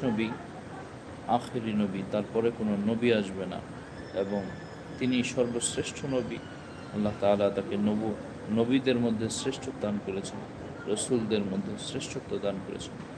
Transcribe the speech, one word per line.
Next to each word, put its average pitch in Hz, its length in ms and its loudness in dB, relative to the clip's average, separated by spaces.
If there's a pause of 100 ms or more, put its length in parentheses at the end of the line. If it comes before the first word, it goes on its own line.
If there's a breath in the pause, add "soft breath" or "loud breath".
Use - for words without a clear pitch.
নবী, 113 260 2 (1000)
আখিরি 113 460 2
নবী, 98 280 2 (100)
তারপরে 113 460 2
কোনো 107 200 2 (100)
নবী 117 240 4
আসবে 95 340 2
না 90 140 -4 (540)
এবং 98 300 0 (560)
তিনি 127 240 4
সর্বশ্রেষ্ঠ 120 840 0
নবী। 120 320 0 (560)
আল্লাহ 104 260 2
তাআলা 101 300 8
তাকে 101 280 0
নবু-, 107 360 4 (380)
নবীদের 120 480 4
মধ্যে 113 300 2
শ্রেষ্ঠত্ব - 420 -4 (100)
দান 104 240 0
করেছেন, 95 320 -4 (540)
রসুলদের 110 480 2
মধ্যে 98 400 -2
শ্রেষ্ঠত্ব - 640 -4
দান 98 140 0 (120)
করেছেন। - 240 -8 (260)